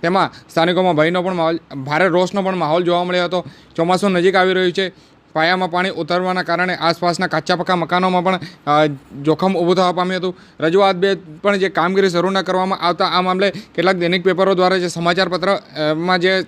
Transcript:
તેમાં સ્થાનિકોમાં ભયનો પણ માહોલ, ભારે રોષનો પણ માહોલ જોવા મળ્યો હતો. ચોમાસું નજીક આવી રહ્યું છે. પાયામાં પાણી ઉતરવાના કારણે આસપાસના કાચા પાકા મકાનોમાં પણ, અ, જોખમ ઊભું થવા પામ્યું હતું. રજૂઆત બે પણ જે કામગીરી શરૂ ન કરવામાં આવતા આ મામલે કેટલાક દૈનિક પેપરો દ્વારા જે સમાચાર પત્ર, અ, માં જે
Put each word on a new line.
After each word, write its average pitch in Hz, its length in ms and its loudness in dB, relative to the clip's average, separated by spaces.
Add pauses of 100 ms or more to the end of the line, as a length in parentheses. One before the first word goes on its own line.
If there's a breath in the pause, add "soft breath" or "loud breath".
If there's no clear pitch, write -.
તેમાં 170 280 0 (200 loud breath)
સ્થાનિકોમાં 175 460 2
ભયનો 170 260 2
પણ 185 120 -2
માહોલ, 165 240 -2 (260)
ભારે 156 240 2
રોષનો 180 340 0
પણ 185 140 -2
માહોલ 165 260 0
જોવા 175 220 0
મળ્યો 180 200 -2
હતો. 175 220 -4 (300 loud breath)
ચોમાસું 185 360 0
નજીક 180 220 2
આવી 185 180 4
રહ્યું 185 200 0
છે. 185 200 -4 (400 soft breath)
પાયામાં 175 380 0
પાણી 180 200 -2
ઉતરવાના 180 520 -2
કારણે 175 320 -2
આસપાસના 170 520 -2
કાચા 160 300 -2
પાકા 170 200 -2
મકાનોમાં 180 480 0
પણ, 185 160 0 (260 loud breath)
અ, 151 200 4 (360)
જોખમ 165 340 0
ઊભું 170 200 2
થવા 180 160 2
પામ્યું 180 280 -2
હતું. 180 160 -6 (240 loud breath)
રજૂઆત 185 360 2
બે 196 180 2
પણ 175 420 -4
જે 190 120 0
કામગીરી 185 420 2
શરૂ 170 200 0
ન 190 120 0
કરવામાં 185 380 -2
આવતા 175 260 0
આ 170 140 0
મામલે 185 300 0
કેટલાક 190 460 -2
દૈનિક 175 280 -2
પેપરો 190 300 2
દ્વારા 185 240 2
જે 175 100 -4
સમાચાર 170 400 0
પત્ર, 180 260 0
અ, 156 400 -4
માં 180 240 0
જે 185 300 0